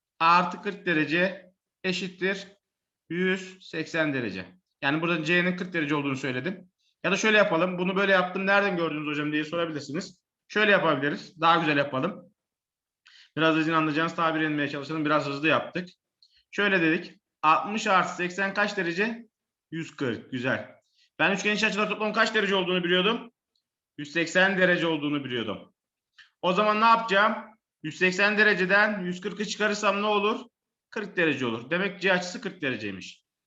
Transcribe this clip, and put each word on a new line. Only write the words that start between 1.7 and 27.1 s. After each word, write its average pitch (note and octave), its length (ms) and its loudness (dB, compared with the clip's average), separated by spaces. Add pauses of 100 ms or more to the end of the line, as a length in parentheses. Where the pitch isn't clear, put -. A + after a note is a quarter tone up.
eşittir F#3 640 -4 (640)
yüz F#3 580 -4
seksen D#3 460 -4
derece. F#2+ 320 -6 (360)
Yani D3+ 200 0
burada E3+ 220 -2
C'nin F3+ 320 2
kırk F#3 160 -8
derece D3+ 220 -2
olduğunu C#3+ 220 -2
söyledim. C3 560 -8 (320)
Ya E3 60 0
da F#3+ 60 2
şöyle G#3+ 200 4
yapalım. F#3 420 2
"Bunu F3+ 180 0
böyle G3 160 4
yaptım. F#3 340 0
Nereden G3+ 300 2
gördünüz D#3 300 -2
hocam?" D3+ 260 -2
diye D3+ 120 0
sorabilirsiniz. D#3+ 760 -6 (300)
Şöyle G#3 220 2
yapabiliriz. D3+ 680 0
Daha E3 160 6
güzel D3+ 200 2
yapalım. C#3+ 560 -4 (1040)
Biraz D#3+ 200 2
da - 20 2
sizin D#3+ 140 0
anlayacağınız D#3+ 420 0
tabir D#3+ 260 0
etmeye D3+ 280 -2
çalışalım. D3 360 -6
Biraz D3 220 2
hızlı C#3 220 -2
yaptık. E3 400 0 (640)
Şöyle G3 320 0
dedik. E3 380 -2 (220)
Altmış G3+ 440 2
artı F#3 300 2
seksen F#3+ 380 -4
kaç G#3 220 0
derece? G3 500 -4 (440)
Yüz D#3+ 260 -10
kırk. A#2+ 340 -6
Güzel. A#2+ 400 -4 (480)
Ben E3 140 2
üçgenin G3+ 240 -2
iç G#3 80 0
açıları G3+ 240 0
toplamı G#3 240 -4
kaç A3 220 2
derece G3+ 200 2
olduğunu F3+ 300 0
biliyordum? F#3 480 0 (680)
Yüz D3 140 -12
seksen F#3 460 2
derece F3 280 4
olduğunu D3 380 -2
biliyordum. G#2+ 500 -6 (680)
O F3+ 100 2
zaman G#3+ 280 4
ne A3+ 40 4
yapacağım? A3+ 520 4 (460)